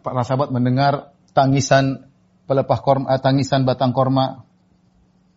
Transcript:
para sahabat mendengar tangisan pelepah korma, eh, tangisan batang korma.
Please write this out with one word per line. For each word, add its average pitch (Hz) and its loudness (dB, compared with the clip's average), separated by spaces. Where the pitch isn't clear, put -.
para 127 -4
sahabat 135 -2
mendengar 131 -2
tangisan 135 2
pelepah 135 0
korma, 139 0
eh, 131 -2
tangisan 135 0
batang 127 0
korma. 131 -2